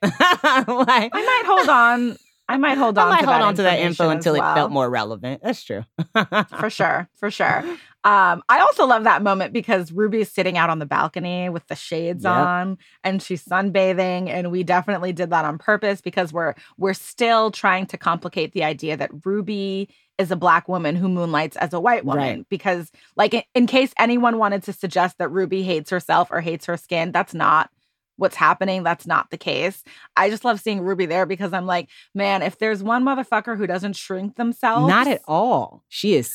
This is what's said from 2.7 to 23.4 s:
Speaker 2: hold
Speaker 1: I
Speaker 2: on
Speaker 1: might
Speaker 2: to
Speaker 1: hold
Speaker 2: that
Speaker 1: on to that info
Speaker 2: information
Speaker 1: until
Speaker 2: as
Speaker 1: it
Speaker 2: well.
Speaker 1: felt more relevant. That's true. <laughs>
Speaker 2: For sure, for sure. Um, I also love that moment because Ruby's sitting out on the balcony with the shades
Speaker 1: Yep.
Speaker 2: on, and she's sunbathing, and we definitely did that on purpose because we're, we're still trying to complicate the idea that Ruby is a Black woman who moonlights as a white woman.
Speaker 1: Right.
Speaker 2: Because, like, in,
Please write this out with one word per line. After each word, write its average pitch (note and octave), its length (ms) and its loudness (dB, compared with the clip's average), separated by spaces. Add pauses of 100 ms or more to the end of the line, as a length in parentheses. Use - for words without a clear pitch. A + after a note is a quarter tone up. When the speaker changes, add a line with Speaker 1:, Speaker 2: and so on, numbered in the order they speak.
Speaker 2:
hold A3 180 2
Speaker 1:
I G3 60 6
Speaker 2:
on F3 60 4
Speaker 1:
might E4 120 6
Speaker 2:
to D4 60 2
Speaker 1:
hold C4 80 4
Speaker 2:
that B3 80 4
Speaker 1:
on G3+ 140 2
to G3+ 40 0
that F3+ 180 2
info E3+ 260 0
Speaker 2:
information D#3 120 2
Speaker 1:
until E3 160 2
Speaker 2:
as D3 40 2
Speaker 1:
it C#3+ 40 2
Speaker 2:
well. D#3 140 0
Speaker 1:
felt D3 160 2
more C3+ 180 0
relevant. A2+ 540 -6
That's A#3 200 -6
true. G#2+ 200 -8 (320)
<laughs> F#3+ 440 -2
Speaker 2:
For G#3+ 120 -4
sure, F3 440 -2
for G3+ 140 -6
sure. - 340 0 (420)
Um, F#3+ 440 4
I C#4+ 120 6
also G4 260 4
love A3+ 160 4
that F#3+ 180 4
moment F#3+ 320 0
because F#3+ 380 -2
Ruby's G#3 400 -2
sitting F3+ 260 -2
out E3 120 2
on D#3+ 100 -2
the D3+ 60 -6
balcony F3+ 640 -2
with E3+ 180 -8
the D#3+ 80 -10
shades E3+ 480 -6
Speaker 1:
Yep. F#3 100 2
Speaker 2:
on, F3+ 440 0 (260)
and F#3+ 180 -2
she's F3+ 240 -8
sunbathing, F#3 840 0
and F3 220 -4
we F3+ 120 -2
definitely F3+ 500 0
did E3 180 -4
that E3 140 2
on D3+ 140 -4
purpose G3+ 420 0
because F3+ 320 -4
we're, E3 220 -2 (220)
we're F#3+ 160 0
still A3 580 0
trying F#3+ 360 0
to - 100 -12
complicate E3+ 560 -4
the F3 100 -2
idea D#3 340 -4
that C#3+ 140 -6 (140)
Ruby G3 640 -4 (280)
is F3 140 -2
a F3+ 60 -2
Black E3+ 320 4
woman E3+ 260 -2
who F#3 140 0
moonlights E3 480 -2
as D#3+ 160 -4
a F3 60 -4
white A3+ 260 0
woman. C#3+ 180 0 (140)
Speaker 1:
Right. - 120 -14
Speaker 2:
Because, F3+ 400 -4 (280)
like, G#3 160 2
in, A#3 100 0 (100)